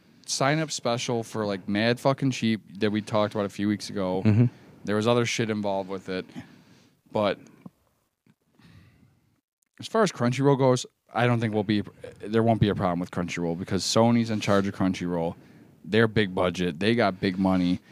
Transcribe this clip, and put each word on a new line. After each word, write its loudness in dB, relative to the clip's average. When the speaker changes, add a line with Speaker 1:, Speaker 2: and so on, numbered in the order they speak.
Speaker 1:
sign-up 0
special -4
for, -6
like, -4
mad 0
fucking 0
cheap -2
that 0
we -2
talked 0
about -2
a -4
few -4
weeks -2
ago. -4
Speaker 2:
Mm-hmm. 6
Speaker 1:
There -2
was 0
other 2
shit -4
involved -4
with -12
it. -6
But 0
as -14
far 0
as 4
Crunchyroll 2
goes, 2
I 2
don't 2
think -2
we'll 2
be, 2
there 2
won't 2
be 6
a 2
problem 0
with -6
Crunchyroll -4
because -4
Sony's 4
in -4
charge 2
of -4
Crunchyroll. -2
They're 4
big 0
budget. -2
They 2
got 0
big -2
money. 2